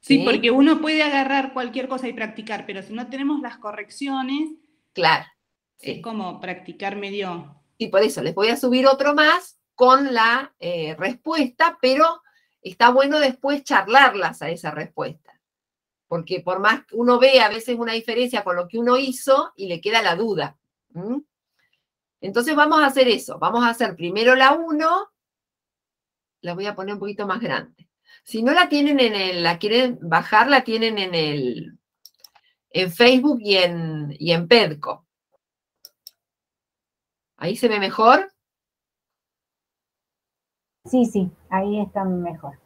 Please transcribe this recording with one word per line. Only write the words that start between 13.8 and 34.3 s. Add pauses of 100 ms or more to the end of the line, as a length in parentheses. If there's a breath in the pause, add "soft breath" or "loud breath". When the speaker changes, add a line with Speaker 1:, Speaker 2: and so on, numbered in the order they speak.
Speaker 2:
a
esa
respuesta. (720)
Porque
por
más
que
uno
ve
a
veces
una
diferencia
con
lo
que
uno
hizo
y
le
queda
la
duda. (360)
¿Mm? (1040)
Entonces
vamos
a
hacer
eso.
Vamos
a
hacer
primero
la
uno. (1300)
La
voy
a
poner
un
poquito
más
grande. (360 soft breath)
Si
no
la
tienen
en
el,
la
quieren
bajar,
la
tienen
en
el, (960 soft breath)
en
Facebook
y
en,
y